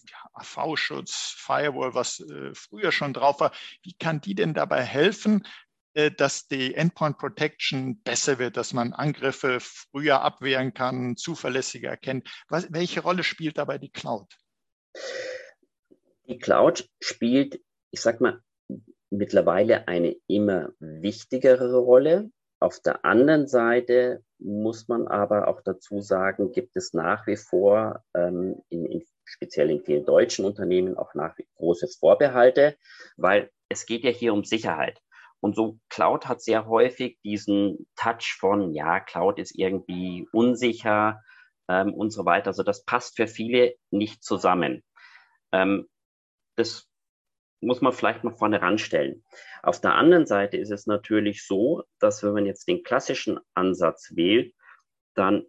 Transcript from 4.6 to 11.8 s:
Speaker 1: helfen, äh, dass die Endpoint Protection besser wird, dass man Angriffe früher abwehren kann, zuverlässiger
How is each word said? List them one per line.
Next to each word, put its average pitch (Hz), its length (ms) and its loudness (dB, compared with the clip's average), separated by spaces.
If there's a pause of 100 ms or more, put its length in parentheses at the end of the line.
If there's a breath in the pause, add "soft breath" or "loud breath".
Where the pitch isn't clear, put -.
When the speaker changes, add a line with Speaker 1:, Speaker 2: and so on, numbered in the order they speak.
Speaker 1:
helfen, 190 640 0 (460 loud breath)
äh, 151 180 2
dass - 380 -2
die 131 260 -4
Endpoint 156 440 -2
Protection 135 840 -6
besser 123 380 -2
wird, 120 180 -4
dass 117 160 -6
man 120 220 -4
Angriffe 135 680 -2
früher - 600 -2
abwehren 131 500 -2
kann, 127 440 -4
zuverlässiger 131 760 -6